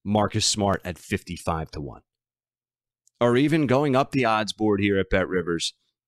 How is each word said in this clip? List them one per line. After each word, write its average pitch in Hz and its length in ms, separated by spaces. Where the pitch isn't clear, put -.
Marcus 104 420
Smart 101 380
at 87 120
fifty-five 85 760
to 78 80
one? 65 220
Or 120 160
even 147 300
going 131 300
up 139 160
the 131 120
odds 107 280
board 107 260
here 101 180
at 95 140
BetRivers, 87 640